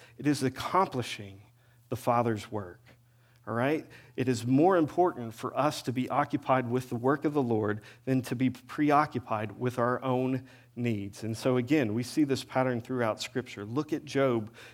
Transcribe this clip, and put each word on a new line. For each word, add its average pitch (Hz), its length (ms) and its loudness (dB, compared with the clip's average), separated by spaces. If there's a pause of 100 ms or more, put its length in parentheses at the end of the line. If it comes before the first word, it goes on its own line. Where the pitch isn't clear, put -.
(180)
It 139 100 -4
is 135 160 2
accomplishing 131 960 -2 (480)
the 120 80 -4
Father's 117 520 0
work, 98 300 -10 (680)
all 113 80 -4
right? 139 300 0 (300)
It 123 140 0
is 113 180 -2
more 156 300 6
important 151 560 0
for 117 240 -6
us 147 240 0
to 135 100 -4
be 127 180 -4
occupied 135 600 0
with 127 180 -2
the 123 80 -6
work 131 300 2
of 151 80 0
the 147 100 2
Lord 107 380 0 (240)
than 131 160 2
to 127 140 -6
be 127 160 2
preoccupied 127 1080 0
with 123 180 -2
our 123 260 2
own 127 400 0 (340)
needs. 107 460 -4
And 110 140 -4
so 131 180 2
again, 123 380 2
we 120 100 -2
see 151 220 0
this 131 180 0
pattern 127 380 -2
throughout 120 400 -2
Scripture. - 420 -8
Look 127 300 -6
at 156 100 -4
Job 127 480 0 (220)